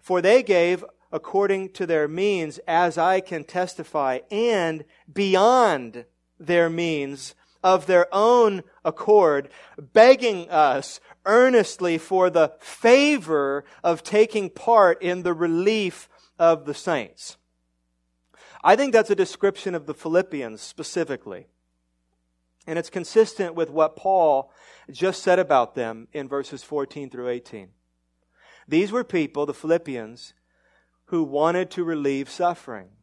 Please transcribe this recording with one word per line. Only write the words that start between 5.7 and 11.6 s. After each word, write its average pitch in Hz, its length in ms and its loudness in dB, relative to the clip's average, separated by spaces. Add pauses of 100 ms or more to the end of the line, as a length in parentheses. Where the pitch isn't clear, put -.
their 170 320 2
means, 151 640 -6 (300)
of 185 220 4
their 175 280 4
own 214 480 2 (220)
accord, 160 680 2 (260)
begging 220 720 4
us 143 520 0 (260)
earnestly 208 720 2